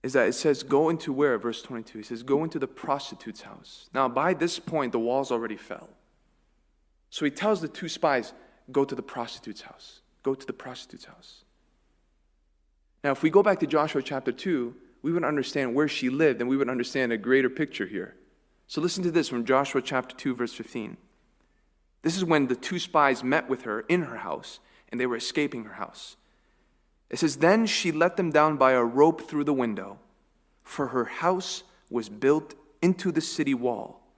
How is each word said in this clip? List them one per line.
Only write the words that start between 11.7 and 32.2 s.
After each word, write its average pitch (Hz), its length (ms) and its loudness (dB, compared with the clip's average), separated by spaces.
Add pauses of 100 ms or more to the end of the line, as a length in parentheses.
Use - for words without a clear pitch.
Now, 143 80 2
if 135 100 -2
we 160 80 4
go 190 140 8
back 196 160 4
to 151 80 0
Joshua 151 340 2
chapter 127 320 -4
two, 127 420 -2 (280)
we 160 100 0
would 170 100 0
understand 135 520 0
where 147 120 4
she 127 220 -2
lived, 135 320 2
and 123 80 0
we 135 80 4
would 127 120 2
understand 123 440 0
a 113 40 0
greater 127 320 4
picture 127 360 -4
here. 92 300 -8 (520)
So - 140 -4
listen 180 220 -2
to 175 80 0
this 160 180 2
from 120 160 -2
Joshua 135 360 2
chapter 127 340 -4
two, 131 200 -4
verse 120 180 -4
fifteen. - 440 -10 (1040)
This 165 160 -2
is 185 80 0
when 151 220 4
the 123 100 0
two - 220 -4
spies 139 440 2
met 131 240 0
with 131 140 -4
her 110 200 -6
in 175 200 2
her 120 160 -6
house, - 420 -10 (300)
and 120 100 -6
they 127 60 0
were 120 100 -2
escaping 139 480 -2
her 104 120 -16
house. - 420 -12 (920)
It 123 100 -6
says, 143 180 2
"Then 202 300 6
she - 240 0
let 170 260 2
them 175 140 0
down 151 260 4
by 131 140 6
a 123 120 4
rope 143 460 6
through 147 140 -2
the 147 100 2
window, 104 460 -4 (640)
for - 240 -4
her 120 180 0
house - 580 -2 (240)
was 113 220 -4
built 139 460 2 (260)